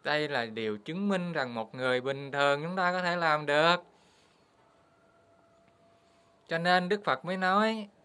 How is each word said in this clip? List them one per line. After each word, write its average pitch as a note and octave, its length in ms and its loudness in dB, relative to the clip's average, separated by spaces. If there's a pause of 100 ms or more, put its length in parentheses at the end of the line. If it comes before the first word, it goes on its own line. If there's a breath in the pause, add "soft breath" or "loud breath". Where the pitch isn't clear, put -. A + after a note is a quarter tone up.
Đây D3+ 240 -2
là B2+ 180 -2
điều A2 320 -4
chứng F3+ 300 -4
minh F3+ 240 -2
rằng C3 220 -4
một A2+ 200 -6
người B2+ 260 0
bình C3+ 320 -6
thường C#3+ 300 2
chúng F3 140 -6
ta F3+ 160 0
có F3+ 100 -2
thể F3 140 0
làm D3+ 300 0
được. D#3 300 4 (2750 soft breath)
Cho E3 100 -2
nên F3+ 300 4
Đức G3+ 160 -2
Phật C3 200 0
mới F3+ 120 -4
nói G3+ 520 0 (160)